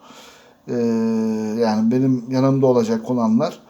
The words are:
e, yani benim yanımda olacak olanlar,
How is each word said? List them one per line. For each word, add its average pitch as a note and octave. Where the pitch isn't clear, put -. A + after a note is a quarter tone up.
e, B2+
yani A2
benim B2+
yanımda C3+
olacak A2+
olanlar, B2